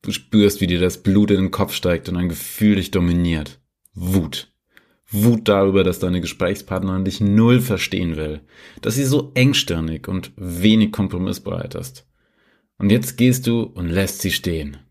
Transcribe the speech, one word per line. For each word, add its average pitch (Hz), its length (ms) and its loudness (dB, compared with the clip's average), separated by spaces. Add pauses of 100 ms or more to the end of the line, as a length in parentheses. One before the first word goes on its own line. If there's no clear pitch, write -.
Du - 100 -8
spürst, 101 480 2
wie 95 80 0
dir 87 120 0
das 90 240 -2
Blut 101 280 4
in 98 60 4
den 92 140 0
Kopf - 220 -4
steigt 87 360 -2
und 90 80 -4
ein 90 120 -2
Gefühl 104 460 0
dich 92 160 -4
dominiert. 87 680 0 (340)
Wut. 90 580 -4 (580)
Wut 107 380 2
darüber, 98 360 4
dass 90 160 0
deine 90 200 -2
Gesprächspartnerin 92 880 -4
dich 95 160 -4
null 113 400 4
verstehen 92 560 -4
will, 78 240 -8 (400)
dass 110 140 -4
sie 139 80 0
so 135 320 0
engstirnig 85 720 0
und 92 280 -6
wenig 101 560 2
kompromissbereit 92 840 -6
ist. - 320 -14 (720)
Und 101 100 0
jetzt 123 280 0
gehst 127 280 2
du 117 160 0
und 90 260 -8
lässt 92 340 -2
sie 92 100 -2
stehen. 76 460 -6 (140)